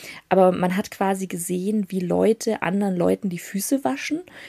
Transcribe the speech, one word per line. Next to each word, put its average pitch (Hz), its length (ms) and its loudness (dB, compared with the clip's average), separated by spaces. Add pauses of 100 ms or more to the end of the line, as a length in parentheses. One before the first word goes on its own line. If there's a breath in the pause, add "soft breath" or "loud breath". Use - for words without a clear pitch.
(280 loud breath)
Aber 185 240 6
man 180 240 0
hat - 160 -4
quasi 190 360 -2
gesehen, 185 600 -2
wie 190 140 -4
Leute 185 600 2
anderen 196 360 0
Leuten 185 320 2
die 175 100 -6
Füße 262 460 -2
waschen, 277 340 -4 (300 loud breath)